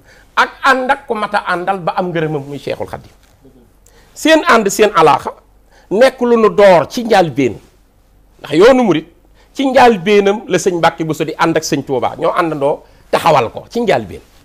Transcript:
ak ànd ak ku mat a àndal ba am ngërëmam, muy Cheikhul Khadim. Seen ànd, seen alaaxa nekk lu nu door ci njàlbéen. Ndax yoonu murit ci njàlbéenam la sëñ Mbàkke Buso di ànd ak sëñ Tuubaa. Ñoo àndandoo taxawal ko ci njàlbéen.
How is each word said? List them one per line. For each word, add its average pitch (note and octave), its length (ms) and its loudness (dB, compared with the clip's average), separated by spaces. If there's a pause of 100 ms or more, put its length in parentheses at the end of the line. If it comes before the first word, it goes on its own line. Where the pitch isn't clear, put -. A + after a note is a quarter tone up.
(360)
ak A#3+ 140 0 (140)
ànd C4 280 0
ak - 160 -8
ku A#3 80 -6
mat G#3+ 180 -6
a G3+ 100 -4 (100)
àndal F3+ 260 -4
ba F3 180 -6
am F#3 140 -4
ngërëmam, D#3 360 -4
muy C#3+ 120 -14
Cheikhul G#2 280 -10
Khadim. - 240 -18 (1000)
Seen D#4 340 0
ànd, A3+ 220 2
seen G#3 260 0
alaaxa D#3 360 2 (580)
nekk B3 320 2
lu A#3+ 160 2
nu G#3+ 120 2
door F3 400 4
ci B3 140 -8
njàlbéen. C#3+ 520 0 (840)
Ndax - 140 -18
yoonu B3 300 6
murit E3+ 240 -2 (480)
ci C4+ 100 -4
njàlbéenam G#3+ 840 2
la F3+ 100 -2
sëñ F3 200 -2
Mbàkke D#3+ 260 -2
Buso D#3+ 220 -6
di D#3 120 -6
ànd E3 200 0
ak D3+ 60 -2
sëñ C#3 200 -4
Tuubaa. A#2+ 320 -4
Ñoo - 160 -2
àndandoo D3 520 -2 (280)
taxawal C3+ 400 0
ko - 180 -16
ci A#3 120 -6
njàlbéen. A#2+ 400 -4 (240)